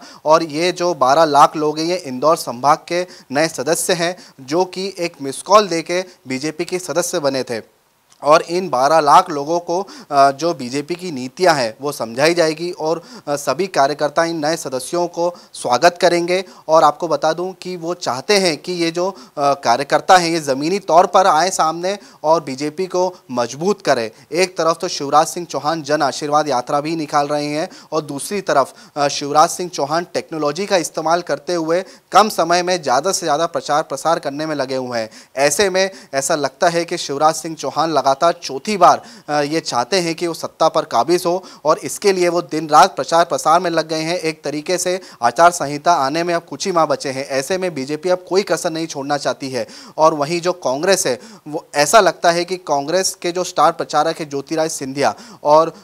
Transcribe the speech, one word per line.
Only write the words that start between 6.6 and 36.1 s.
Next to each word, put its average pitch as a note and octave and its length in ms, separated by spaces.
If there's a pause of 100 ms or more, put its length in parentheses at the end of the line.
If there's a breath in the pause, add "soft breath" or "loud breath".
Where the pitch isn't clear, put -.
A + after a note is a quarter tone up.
के F3+ 140
सदस्य E3+ 400
बने C3+ 240
थे। - 380 (420)
और D#3 180
इन F3 280
बारह C#3+ 300
लाख D#3+ 300
लोगों D3+ 300
को, F3 280 (240 loud breath)
अ, C#3 200
जो D#3 220
बीजेपी C#3+ 420
की F3 160
नीतियां D3 440
हैं A#2 260
वो C#3+ 100
समझाई C3 420
जाएगी E3 380
और, E3 320 (240 loud breath)
अ, D3 80
सभी D#3+ 320
कार्यकर्ता D3 560
इन E3 220
नए D#3+ 100
सदस्यों D#3+ 520
को F3 260 (200 loud breath)
स्वागत D#3 480
करेंगे। F3 420 (240 loud breath)
और D#3+ 160
आपको D3 240
बता D#3 260
दूं F3+ 200
कि F3+ 240
वो E3 160
चाहते C#3 440
हैं F3 200
कि - 140
ये E3+ 200
जो, F3 200
अ, C#3+ 420
कार्यकर्ता C#3+ 640
हैं E3+ 120
ये E3 100
ज़मीनी D3 400
तौर E3+ 280
पर G3 200
आए E3+ 220
सामने F3 480 (260 loud breath)
और D#3+ 200
बीजेपी D3 420
को F3+ 460
मजबूत C3 500
करें। A#2 300 (220 soft breath)
एक F3+ 240
तरफ E3 240
तो F#3 60
शिवराज D3+ 400
सिंह F3 180
चौहान D#3 360
जन D3 200
आशीर्वाद D3 460
यात्रा C#3+ 340
भी D#3 140
निकाल D3 320
रहे D3 180
हैं D3+ 240 (220 loud breath)
और D#3+ 100
दूसरी D3 400
तरफ, D3 320 (240 loud breath)
अ, C#3+ 100
शिवराज D3 420
सिंह F3+ 200
चौहान D#3+ 440
टेक्नोलॉजी D3+ 520
का G3 120
इस्तेमाल E3 440
करते D#3 320
हुए E3+ 320 (260 loud breath)
कम G#3 180
समय F3 340
में F3+ 200
ज़्यादा C#3+ 280
से F3+ 140
ज़्यादा D#3 200
प्रचार D3+ 380
प्रसार - 360
करने D3 260
में D#3 100
लगे C3 200
हुए B2 240
हैं। A2 100 (260 loud breath)
ऐसे D3 340
में F#3 200 (240 loud breath)